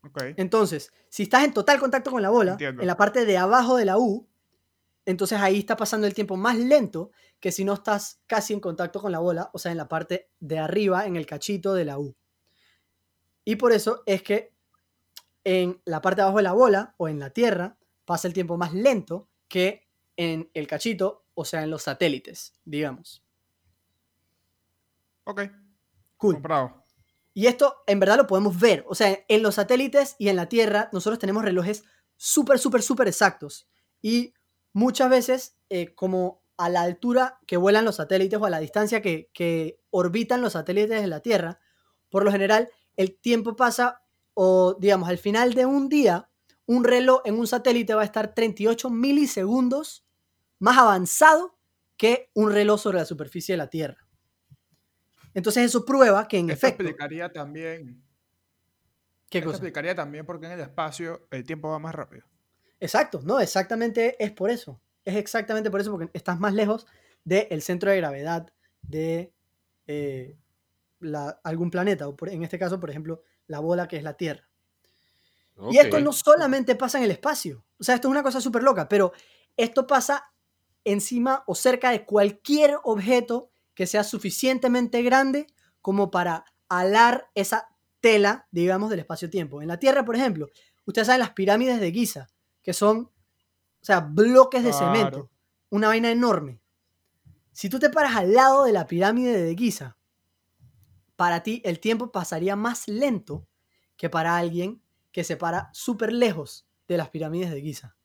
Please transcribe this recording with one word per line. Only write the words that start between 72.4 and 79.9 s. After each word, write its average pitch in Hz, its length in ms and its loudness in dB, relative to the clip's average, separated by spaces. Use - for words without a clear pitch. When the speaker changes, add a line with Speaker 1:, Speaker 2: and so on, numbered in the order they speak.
Speaker 2:
este 170 140 -10
caso, 185 200 -4
por 165 120 -10
ejemplo, 160 320 -12
la 151 140 -10
bola 175 280 -2
que 170 80 -10
es 143 60 -10
la 151 140 -10
Tierra. 156 320 -8
Y 247 80 6
esto 285 180 6
Speaker 3:
Ok. 294 60 2
Speaker 2:
no 285 100 0
solamente 269 640 4
pasa 254 220 -4
en 247 60 0
el 208 60 2
espacio. 170 540 -6
O 190 60 -14
sea, 247 100 2
esto 247 140 0
es - 20 2
una 285 120 0
cosa 254 180 -2
súper 240 220 -2
loca, 220 260 2
pero 196 240 4
esto 233 300 0
pasa 277 460 0